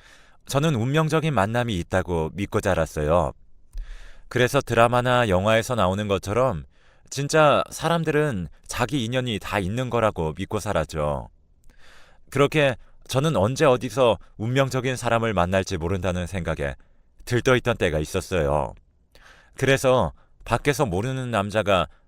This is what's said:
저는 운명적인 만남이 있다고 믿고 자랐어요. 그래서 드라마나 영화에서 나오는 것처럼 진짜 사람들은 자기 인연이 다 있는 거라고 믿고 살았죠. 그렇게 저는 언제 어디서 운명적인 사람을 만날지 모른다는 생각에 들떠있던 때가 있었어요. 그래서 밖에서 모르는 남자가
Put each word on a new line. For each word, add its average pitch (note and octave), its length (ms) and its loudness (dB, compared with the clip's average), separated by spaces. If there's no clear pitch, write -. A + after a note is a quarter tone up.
저는 D3 260 0
운명적인 D3 580 0
만남이 A#2 460 0
있다고 E2+ 560 -2
믿고 G2+ 260 -4
자랐어요. D#2+ 760 0
그래서 B2 320 0
드라마나 A#2+ 720 2
영화에서 A2 460 2
나오는 G2+ 320 0
것처럼 G2 560 0
진짜 C#3+ 580 2
사람들은 D3+ 760 -2
자기 B2+ 400 -2
인연이 B2 320 -2
다 - 220 -4
있는 A2+ 320 -2
거라고 G#2 440 0
믿고 G2 240 -6
살았죠. D2+ 720 -2
그렇게 C#3 440 2
저는 C#3+ 280 0
언제 B2+ 300 2
어디서 B2 520 4
운명적인 B2+ 580 -2
사람을 A2+ 400 0
만날지 F#2 420 2
모른다는 F2 480 -2
생각에 D#2 480 -6
들떠있던 A#2+ 520 2
때가 D#2 220 0
있었어요. D2 720 -2
그래서 B2+ 580 2
밖에서 C#3 420 0
모르는 B2 420 -4
남자가 G2+ 580 0